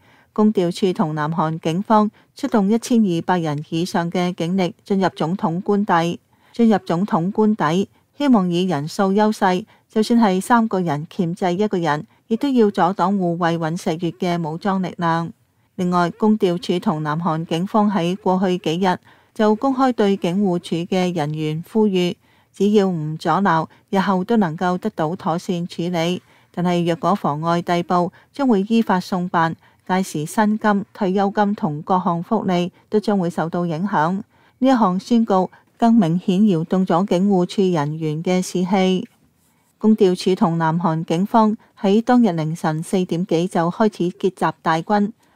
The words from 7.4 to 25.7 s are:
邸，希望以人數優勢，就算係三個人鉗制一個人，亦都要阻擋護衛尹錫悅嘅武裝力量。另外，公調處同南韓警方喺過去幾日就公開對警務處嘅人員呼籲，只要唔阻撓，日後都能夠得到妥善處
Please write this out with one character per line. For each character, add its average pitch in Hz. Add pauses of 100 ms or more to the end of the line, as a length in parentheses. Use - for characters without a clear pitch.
邸， 170 (300)
希 285
望 190
以 175
人 151
數 196
優 214
勢， 185 (240)
就 220
算 233
係 185
三 226
個 190
人 156
鉗 170
制 180
一 208
個 202
人， 151 (220)
亦 226
都 285
要 240
阻 202
擋 185
護 175
衛 170
尹 165 (200)
錫 165
悅 170
嘅 175
武 160
裝 190
力 170
量。 165 (440)
另 180
外， 180
公 214
調 180
處 180
同 156
南 151
韓 165
警 170
方 208
喺 180
過 185
去 180
幾 170
日 180 (340)
就 214
公 269
開 262
對 196
警 190
務 180
處 175 (180)
嘅 180
人 151
員 156
呼 214
籲， 180 (380)
只 202
要 196
唔 156
阻 175
撓， 165 (240)
日 196
後 185
都 233
能 170
夠 180
得 214
到 160
妥 170
善 175
處 -